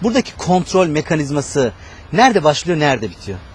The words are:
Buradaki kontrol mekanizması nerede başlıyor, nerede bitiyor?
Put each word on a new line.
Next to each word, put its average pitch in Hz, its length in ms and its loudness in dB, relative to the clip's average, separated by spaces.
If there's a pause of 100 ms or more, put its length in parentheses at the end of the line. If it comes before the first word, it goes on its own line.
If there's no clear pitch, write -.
Buradaki 233 340 0
kontrol 185 500 0
mekanizması 147 840 -2 (400)
nerede 208 320 4
başlıyor, 156 340 0
nerede 127 320 0
bitiyor? 95 280 -12 (160)